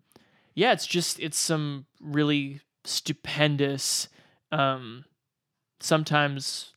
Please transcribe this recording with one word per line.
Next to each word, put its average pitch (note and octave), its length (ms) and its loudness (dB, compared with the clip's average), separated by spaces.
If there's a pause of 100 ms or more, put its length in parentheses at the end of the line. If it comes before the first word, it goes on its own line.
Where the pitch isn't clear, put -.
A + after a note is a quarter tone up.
(540)
yeah, G#3+ 180 4
it's F3 140 0
just, - 340 -2
it's D#3 180 -4
some D3 460 -2 (160)
really D3 600 0 (220)
stupendous, C#3+ 1200 0 (420)
um, C3 540 -2 (760)
sometimes D3 960 0